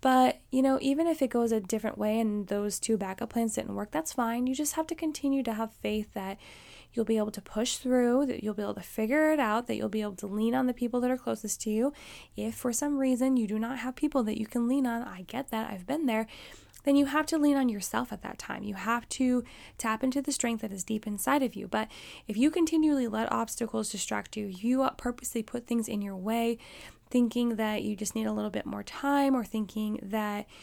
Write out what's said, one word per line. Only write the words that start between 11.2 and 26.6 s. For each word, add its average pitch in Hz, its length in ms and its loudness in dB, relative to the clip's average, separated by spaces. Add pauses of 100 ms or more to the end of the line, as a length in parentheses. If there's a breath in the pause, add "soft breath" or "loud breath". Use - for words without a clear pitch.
to 220 80 -4
you. 226 220 2 (440 loud breath)
If 220 200 -4
for 247 160 -2
some 294 260 0
reason 262 380 4
you 220 120 2
do 214 100 -2
not 233 220 -4
have 247 160 -6
people 277 280 2
that 214 160 -2
you 214 60 -2
can 240 220 0
lean 262 180 2
on, 233 160 0
I 185 220 -10
get - 260 -6
that, 226 220 -4
I've 185 160 -10
been 302 180 0
there, 220 220 2 (560 loud breath)
then 277 120 6
you 285 100 6
have 294 220 2
to 320 100 2
lean 294 180 6
on 262 140 4
yourself 220 420 -2
at 202 120 -10
that - 140 -8
time. - 260 -8
You 202 120 -6
have 226 340 -2
to 247 340 2 (340 loud breath)
tap 220 260 -2
into 262 180 2
the 269 120 -2
strength 233 280 -2
that 214 100 -6
is 190 120 -6
deep 214 240 -4
inside 262 340 2
of 233 140 -2
you. 196 120 -8
But 220 200 -2 (400 loud breath)
if 214 80 -4
you 277 160 4
continually 311 560 4
let 220 240 -2
obstacles 226 580 -2
distract - 460 -6
you, 208 120 -6
you 240 400 0 (100)
purposely 240 440 -6
put 240 240 -6
things 233 220 -2
in 208 140 -4
your 196 160 -6
way, 233 420 0 (540 loud breath)